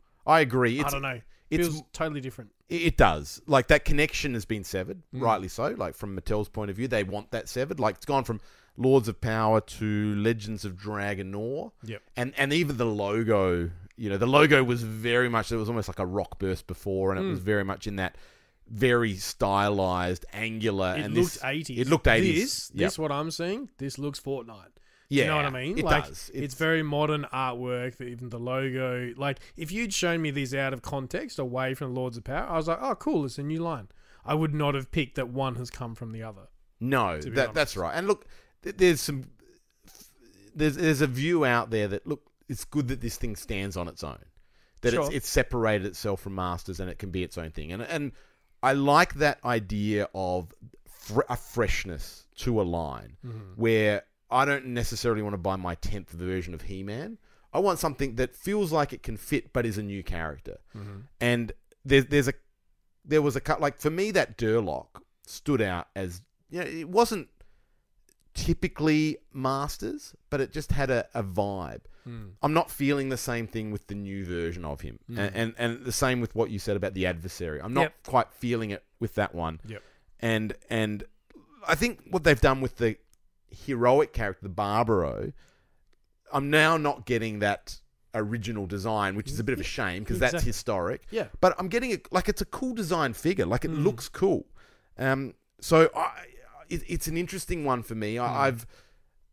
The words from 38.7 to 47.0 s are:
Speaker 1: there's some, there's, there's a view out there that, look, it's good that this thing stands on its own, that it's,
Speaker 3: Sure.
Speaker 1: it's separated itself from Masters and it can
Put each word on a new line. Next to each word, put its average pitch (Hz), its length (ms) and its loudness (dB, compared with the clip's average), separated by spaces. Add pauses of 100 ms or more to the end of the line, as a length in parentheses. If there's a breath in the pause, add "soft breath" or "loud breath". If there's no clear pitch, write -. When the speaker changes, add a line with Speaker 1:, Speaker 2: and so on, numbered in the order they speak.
Speaker 1:
there's 180 240 6
some, 135 220 -4 (1300)
there's, 151 220 4
there's 156 260 4
a 151 40 4
view 147 380 2
out 120 260 4
there 107 180 2
that, 98 180 -4
look, - 240 -8 (180)
it's 123 160 -8
good 143 240 -2
that 139 140 -6
this 143 160 -4
thing 110 180 -4
stands 98 400 -6
on 87 120 -4
its - 140 -12
own, 71 160 -10 (640)
that 120 140 4
it's, 143 120 2
Speaker 3:
Sure. 147 80 -4
Speaker 1:
it's 135 140 -4
separated 110 580 2
itself 98 360 -4
from 98 120 -10
Masters 90 460 -6
and 92 100 -4
it - 80 -12
can 98 120 -8